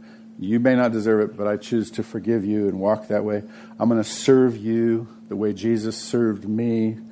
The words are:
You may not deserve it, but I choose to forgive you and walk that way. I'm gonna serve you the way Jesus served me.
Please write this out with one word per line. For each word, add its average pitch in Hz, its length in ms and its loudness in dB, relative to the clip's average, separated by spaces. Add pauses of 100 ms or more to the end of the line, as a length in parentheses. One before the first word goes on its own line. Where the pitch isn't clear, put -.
(380)
You 104 200 0
may 127 160 4
not 123 180 2
deserve 107 360 2
it, - 80 -14
but 104 100 -4
I 104 120 0
choose 110 340 -2
to 113 100 -6
forgive 110 420 -2
you 104 240 0
and 95 120 -4
walk 107 280 0
that 104 160 0
way. 104 180 -2 (360)
I'm 113 100 2
gonna 117 160 2
serve 127 520 4
you 113 500 0 (220)
the 101 80 -6
way 104 160 0
Jesus 110 480 -2
served 107 480 -2
me. 110 480 0 (160)